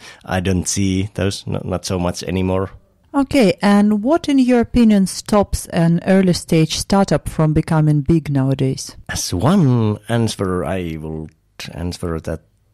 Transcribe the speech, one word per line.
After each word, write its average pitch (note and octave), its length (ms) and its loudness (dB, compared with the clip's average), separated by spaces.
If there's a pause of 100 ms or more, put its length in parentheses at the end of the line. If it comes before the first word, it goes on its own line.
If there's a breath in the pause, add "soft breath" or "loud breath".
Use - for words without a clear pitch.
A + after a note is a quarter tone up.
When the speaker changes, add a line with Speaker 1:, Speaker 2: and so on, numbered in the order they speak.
(260 loud breath)
Speaker 1:
I F#2 140 -4
don't F2+ 280 -2
see F#2+ 460 -2
those, G2 320 -4
not, G2 180 -6
not F2+ 220 -6
so F#2+ 120 -4
much F2 260 -4
anymore. F#2 460 -2 (440)
Speaker 2:
Okay, C4+ 480 2
and G#3 400 4
what, D4+ 260 0
in C#4 100 4
your B3 220 4
opinion, A3 460 4
stops - 640 -2
an E3+ 380 2
early F#3+ 280 4
stage - 420 0
startup G3 500 0
from D#3 280 0
becoming D3+ 480 2
big D#3 280 0
nowadays? C3+ 640 -2 (120)
Speaker 1:
As - 240 -8
one A#2+ 680 2 (120)
answer, G2+ 520 -2
I E2 380 -6
will D#2 300 -10 (420)
answer E2+ 480 -6
that D#2+ 220 -8 (320)